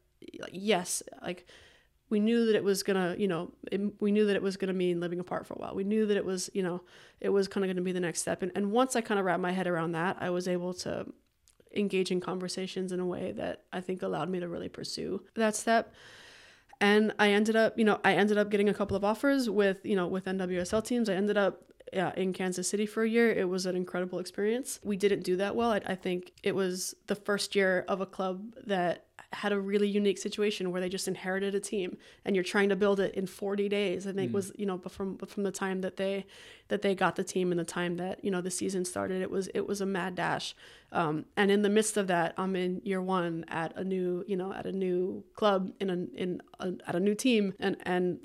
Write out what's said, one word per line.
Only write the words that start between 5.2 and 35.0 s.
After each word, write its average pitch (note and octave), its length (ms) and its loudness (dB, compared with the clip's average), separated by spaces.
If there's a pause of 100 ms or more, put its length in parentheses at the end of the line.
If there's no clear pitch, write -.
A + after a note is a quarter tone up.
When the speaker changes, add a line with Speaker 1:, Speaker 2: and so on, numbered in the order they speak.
Speaker 1:
for - 80 -12
a - 40 -10
while. - 180 -8
We G3 80 -2
knew G#3+ 240 2
that G3+ 100 2
it - 80 0
was, F#3 300 -4
you G3 80 0
know, F3 180 -2 (380)
it G3+ 100 -2
was G3 180 4
kinda G3 200 -2
gonna F#3 140 -2
be F3+ 100 -2
the F3+ 80 -2
next E3+ 220 -2
step. F3 200 -2
And, F3+ 140 -2
and G3+ 160 0
once B3+ 240 4
I A#3 60 2
kinda G#3 200 0
wrapped F3+ 200 2
my F3+ 100 0
head F#3 160 0
around E3 240 0
that, E3+ 280 -2
I F3+ 120 -2
was F3+ 160 -2
able F3+ 280 -2
to - 300 -6 (680)
engage F#3+ 380 0
in F3+ 80 2
conversations F#3 720 -4
in F3+ 80 -2
a F3+ 60 -2
way F#3 260 -4
that - 400 -6
I F3+ 80 -6
think F#3 240 -4
allowed F3 260 -2
me F3+ 120 -2
to F3 80 -6
really E3+ 180 -6
pursue - 560 -6 (120)
that G#3+ 200 2
step. A3+ 380 0 (880)
And G#3 360 6
I G#3 140 6
ended G#3+ 240 4
up, A3+ 240 4
you A3+ 60 4
know, G#3 180 4
I F#3 120 6
ended G#3 220 4
up G#3 120 2
getting G#3 180 2
a G3 60 4
couple G3 240 0
of G3 80 0
offers B3+ 440 2
with, G3 360 4
you G#3 100 2
know, F3+ 100 2
with F#3 220 -2
N F#3+ 80 -2
W F#3 240 -2
S F3 140 -2
L A3 80 2
teams. A#3+ 260 0
I G3 60 0
ended G3+ 240 2
up, F#3 340 0 (240)
uh, F3+ 220 0
in F#3 160 0
Kansas F#3 340 -2
City G#3 180 0
for A3 180 -2
a A3+ 60 2
year. A3+ 220 6
It F#3+ 160 2
was F#3 180 -2
an F3+ 120 0
incredible F3+ 420 -4
experience. G#3 640 -2
We G3+ 140 -2
didn't G3 260 2
do F3+ 140 0
that G3+ 180 -2
well. A#3 160 2
I, G3+ 140 2
I F#3 100 -2
think F3+ 380 -4 (100)
it G3+ 120 0
was F#3 380 -2 (140)
the G3+ 80 0
first G3+ 400 -2
year F#3 320 4
of F#3+ 140 -2
a F#3+ 40 -2
club F#3+ 480 -6 (120)
that F3+ 400 0 (280)
had G3+ 200 -2
a G3+ 60 2
really G3+ 280 2
unique G3+ 300 2
situation G#3 540 -2
where F3+ 100 -2
they F#3 80 -2
just F#3+ 180 -4
inherited F#3+ 480 -2
a G3 40 0
team G3+ 360 -4 (300)
and G3 100 2
you're F3+ 80 2
trying G3 240 2
to G3 80 2
build G3+ 240 4
it F#3+ 160 0
in F#3+ 100 -2
forty G3+ 440 -2
days, G3 360 0
I G3 60 -4
think F#3+ 200 -2
Speaker 2:
Mm. - 20 0
Speaker 1:
was, G3 240 -2
you G#3 80 -4
know, F#3 120 -2
but F#3 140 -12
from, G3 240 -6